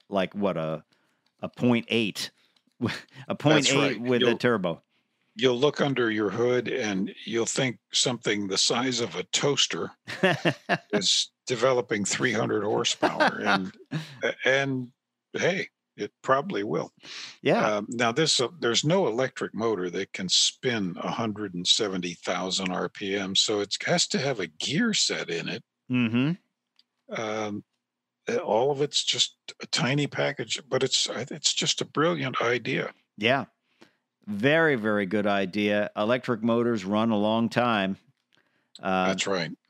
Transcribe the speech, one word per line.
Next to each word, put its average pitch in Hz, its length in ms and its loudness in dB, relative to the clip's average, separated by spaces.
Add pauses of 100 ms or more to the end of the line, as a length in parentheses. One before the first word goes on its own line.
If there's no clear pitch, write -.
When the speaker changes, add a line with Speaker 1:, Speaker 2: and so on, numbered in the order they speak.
Speaker 1:
like, 95 260 -2
what, 98 220 -2
a, 80 280 -4 (580)
a 95 60 -8
point 117 400 2
eight, 110 420 -2 (500)
<laughs> - 480 -6
a 104 60 -2
point 143 360 4
eight 139 40 4
Speaker 2:
That's 139 220 2
right. 107 40 -8
Speaker 1:
with 123 220 2
a 123 40 4
Speaker 2:
You'll 117 120 4
Speaker 1:
turbo. 98 440 0 (560)
Speaker 2:
You'll 123 200 4
look 143 220 2
under 127 300 2
your 107 200 0
hood 120 380 0
and 101 460 -2 (100)
you'll 113 220 -2
think 131 320 -2 (140)
something 113 560 0
the 95 100 0
size 123 420 0
of 101 140 -4
a 90 80 -6
toaster 98 720 0 (500)
Speaker 1:
<laughs> - 500 -2
Speaker 2:
is - 380 0 (160)
developing 120 580 0
three 127 280 0
hundred 110 320 0
horsepower. - 760 0
And, 202 320 0 (200)
Speaker 1:
<laughs> 147 300 -8
Speaker 2:
a-, 117 120 0 (100)
and 131 440 2 (440)
hey, 165 360 -2 (280)
it - 160 -8 (100)
probably 131 420 0
will. - 280 -4 (480)
Speaker 1:
Yeah. 180 240 4 (120)
Speaker 2:
Um, 104 120 -4
now, 117 240 0
this, 151 280 2
uh, 120 80 0 (120)
there's 117 240 2
no 170 220 2
electric 117 480 -4
motor 98 360 -2
that 92 220 -6
can 95 160 -6
spin 104 720 0
a - 100 -4
hundred 107 440 -4
and 87 120 -4
seventy 92 480 0
thousand 92 580 -4
R 90 160 -4
P 98 260 -6
M, 98 220 -2
so 104 240 2
it 101 160 -4 (100)
has 165 220 2
to 208 100 -2
have 135 220 -2
a 87 80 -4
gear 208 440 -2
set - 380 -2
in 156 180 -4
it. 190 140 -8 (280)
Speaker 1:
Mm-hmm. 123 420 2 (920)
Speaker 2:
Um, 107 420 -6 (640)
uh, 117 100 0
all 113 320 2
of 139 120 0
it's - 220 0
just - 320 0 (260)
a - 40 -14
tiny 139 400 0
package, 139 640 -4
but 127 140 0
it's, - 260 0
I, - 220 -6
it's - 240 -2
just - 260 0
a 117 60 -2
brilliant 139 560 0
idea. 123 480 -2 (260)
Speaker 1:
Yeah. 117 300 2 (800)
Very, 143 480 4
very 104 320 0
good 101 200 0
idea. 104 680 0
Electric 113 460 0
motors 117 420 0
run 107 260 2
a 110 60 2
long 110 320 2
time. 104 480 0 (840)
Uh, 92 240 0
Speaker 2:
That's 95 200 -2
right. 90 240 -2 (200)